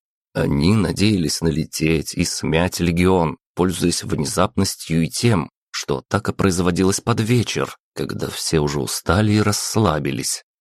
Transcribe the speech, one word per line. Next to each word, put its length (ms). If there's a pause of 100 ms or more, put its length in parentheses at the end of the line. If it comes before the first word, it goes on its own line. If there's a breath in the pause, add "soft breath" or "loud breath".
(380)
Они 380
надеялись 640
налететь 720
и 100
смять 560
легион, 580 (180)
пользуясь 480
внезапностью 1000
и 60
тем, 400 (220)
что 260
атака 340
производилась 680
под 200
вечер, 540 (200)
когда 340
все 300
уже 200
устали 520
и 100
расслабились. 1040 (180)